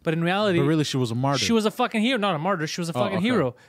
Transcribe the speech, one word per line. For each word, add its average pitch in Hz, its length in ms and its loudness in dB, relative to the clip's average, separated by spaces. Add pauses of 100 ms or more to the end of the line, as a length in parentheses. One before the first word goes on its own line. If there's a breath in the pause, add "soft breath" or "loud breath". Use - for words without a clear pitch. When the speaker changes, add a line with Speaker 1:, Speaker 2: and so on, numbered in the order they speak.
Speaker 1:
But 160 120 0
in 165 100 0
reality, 190 340 2
Speaker 2:
But 143 60 4
really, 151 200 2
she - 120 -4
was 123 140 0
a 117 40 -4
martyr. 131 300 0
Speaker 1:
she 226 80 2
was 220 140 4
a 208 40 0
fucking 226 300 -2
hero. 254 160 2
Not 202 180 0
a 143 40 -2
martyr. 165 280 -2
She - 140 -6
was 170 80 -4
a 160 80 -4
Speaker 2:
Oh, 123 60 0
Speaker 1:
fucking 98 160 -2
Speaker 2:
okay. 185 80 0
Speaker 1:
hero 175 300 0 (120)